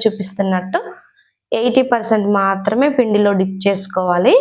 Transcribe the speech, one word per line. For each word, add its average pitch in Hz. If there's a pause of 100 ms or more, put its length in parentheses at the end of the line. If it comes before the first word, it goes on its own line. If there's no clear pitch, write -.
చూపిస్తున్నట్టు 190 (800)
ఎయిటీ 254
పర్సెంట్ 214 (120)
మాత్రమే 196 (100)
పిండిలో 208
డిప్ 190
చేసుకోవాలి. 190